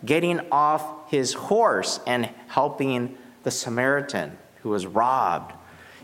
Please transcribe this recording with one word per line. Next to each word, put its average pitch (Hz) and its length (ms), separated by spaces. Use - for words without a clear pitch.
getting 165 360
off 151 580
his 135 240
horse 190 720
and 120 240
helping 135 680
the - 80
Samaritan 120 880
who 113 60
was 101 180
robbed. 104 680